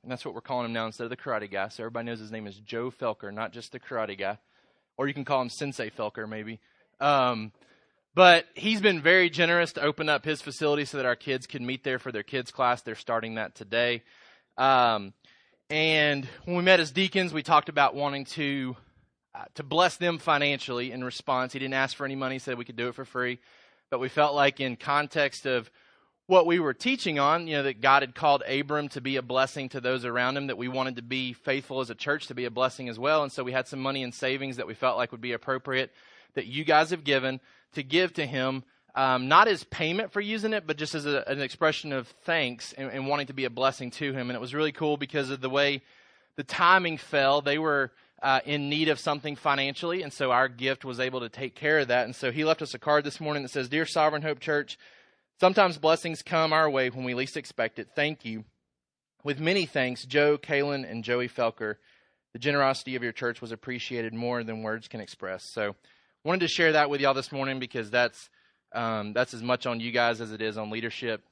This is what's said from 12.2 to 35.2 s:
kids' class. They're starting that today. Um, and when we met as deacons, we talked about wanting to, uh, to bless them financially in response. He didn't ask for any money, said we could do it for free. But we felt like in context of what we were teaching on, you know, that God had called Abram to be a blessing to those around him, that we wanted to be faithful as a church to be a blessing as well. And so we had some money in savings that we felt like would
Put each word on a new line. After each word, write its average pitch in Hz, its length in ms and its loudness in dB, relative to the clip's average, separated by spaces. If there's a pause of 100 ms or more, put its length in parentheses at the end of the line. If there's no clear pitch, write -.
kids' 127 300 -6
class. 123 280 2
They're 113 140 -10
starting 113 400 -4
that 110 220 -6
today. 117 480 0 (520)
Um, 120 580 4 (540)
and 151 580 2 (180)
when 175 120 -2
we 175 60 0
met 185 180 8
as 147 120 -2
deacons, 185 420 0
we 151 80 -2
talked 151 260 4
about 147 280 2
wanting 139 300 -4
to, 139 500 -4 (580)
uh, - 100 -12 (120)
to 147 80 -8
bless 165 320 4
them 170 220 -2
financially 135 720 0
in 127 100 -8
response. 127 500 -2
He 135 60 -10
didn't 135 160 -6
ask 135 220 0
for 139 100 -6
any 135 100 -6
money, 131 220 -4
said 127 180 -6
we 117 80 -8
could 117 120 -14
do 120 120 -2
it 117 60 -8
for 135 100 -12
free. 123 360 -4 (500)
But 127 80 -2
we 127 100 -2
felt 147 280 2
like 139 240 4
in 127 160 -2
context 143 680 0
of 123 240 0 (580)
what 185 180 10
we 170 160 4
were 143 140 0
teaching 233 440 -2
on, 160 280 2
you 151 100 -2
know, 143 60 0
that 131 180 -2
God 135 220 6
had 127 120 -8
called 143 320 2
Abram 143 440 -2
to 139 100 -10
be 135 160 -4
a 127 60 -2
blessing 131 480 -2
to 135 100 -8
those 123 240 -2
around 123 320 0
him, 139 120 -4
that 110 100 -6
we 123 100 -6
wanted 131 280 -4
to 120 60 -12
be 127 300 -6
faithful 135 480 -4
as 123 80 -4
a 117 60 -10
church 147 320 -4
to 127 80 -12
be 123 100 -4
a 120 60 -4
blessing 123 400 -2
as 110 80 -10
well. 147 240 2
And 139 100 -6
so 135 100 -6
we 123 100 -6
had 131 140 -2
some 135 140 -10
money 135 220 -4
in 123 100 -8
savings 135 460 -4
that 117 80 -6
we 107 80 -10
felt 127 240 0
like 120 120 -2
would 113 120 -14